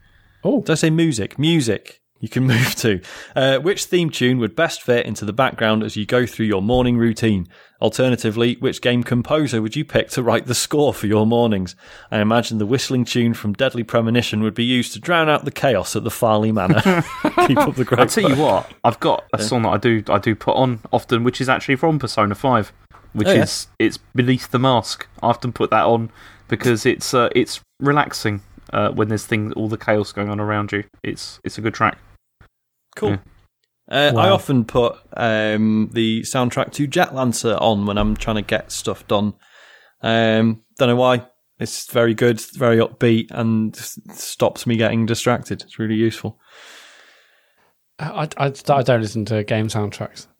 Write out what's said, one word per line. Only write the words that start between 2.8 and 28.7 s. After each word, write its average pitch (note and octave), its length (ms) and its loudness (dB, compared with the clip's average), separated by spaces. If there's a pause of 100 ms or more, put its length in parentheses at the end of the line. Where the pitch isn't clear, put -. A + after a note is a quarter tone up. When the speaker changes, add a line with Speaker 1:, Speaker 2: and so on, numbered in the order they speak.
Speaker 2:
Uh, C3+ 220 2
which F#3+ 280 -2
theme F3 220 0
tune B2+ 300 2
would A2 180 -2
best D#3+ 260 -2
fit A#2+ 220 2
into G#2+ 200 -8
the G#2 80 -4
background A2 500 0
as A2 140 -6
you G#2 100 -6
go B2 200 2
through A2+ 200 -4
your G2 160 0
morning B2 340 2
routine? A2 500 2 (360)
Alternatively, A#2+ 760 2
which C3 200 -2
game B2 220 0
composer B2 580 0
would A2 160 -4
you D3 80 -4
pick - 260 0
to C3 120 -2
write A2+ 240 2
the B2 80 -2
score D3 400 0
for - 120 -6
your G#2+ 200 4
mornings? A2 500 0 (340)
I A2 100 0
imagine A2+ 360 0
the G#2+ 80 -2
whistling B2+ 400 0
tune A#2 300 0
from G#2 180 -4
Deadly B2 320 -2
Premonition A2+ 580 0
would G#2+ 120 -2
be A#2 100 -2
used B2 300 0
to G#2 60 -14
drown E3 280 0
out D3 160 2
the C#3+ 60 -6
chaos G#2+ 440 0
at G#2+ 80 -4
the A2+ 80 -4
Farley A2 400 2
Manor. G#2 320 2
<laughs> F3+ 200 2 (440)
Keep B3+ 120 4
up A#3 160 2
the B2+ 100 0
great B2 160 2
Speaker 3:
I'll B2 60 4
tell G#3+ 240 0
you C3 120 2
Speaker 2:
work. G#2 280 2
Speaker 3:
what, - 20 -20 (120)
I've A#2 160 2
got - 240 0 (100)
a - 40 0
Speaker 2:
Yeah. G#2+ 60 -2
Speaker 3:
song A#2 180 0
that G#2+ 80 2
I G2 60 2
do, A2 320 2
I G2+ 100 4
do A2 160 0
put - 220 -6
on B2 240 2 (120)
often, A#2 320 0
which B2 180 0
is B2 80 -4
actually C3 260 0
from D#3 220 2
Persona G#2 360 0
five, A#2+ 380 0 (400)
which G#2 160 0
Speaker 2:
Oh, G3 40 6
yeah. G#2+ 100 6
Speaker 3:
is, - 240 -4 (120)
it's A2 200 0 (160)
Beneath B2 360 0
the B2 100 0
Mask. B2+ 460 0 (160)
I - 40 0
often A#2+ 260 -2
put - 180 -2
that G#2+ 140 4
on A2+ 260 2 (380)
because A#2 380 0
it's, - 260 0
uh, B2 240 4
it's - 240 -2 (200)
relaxing, C3 600 0 (320)